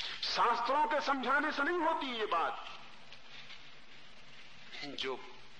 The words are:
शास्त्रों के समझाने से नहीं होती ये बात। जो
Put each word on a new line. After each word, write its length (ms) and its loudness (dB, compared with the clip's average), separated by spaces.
शास्त्रों 640 4
के 140 4
समझाने 520 4
से 100 0
नहीं 160 4
होती 280 4
ये 200 0
बात। 540 0
जो 320 -2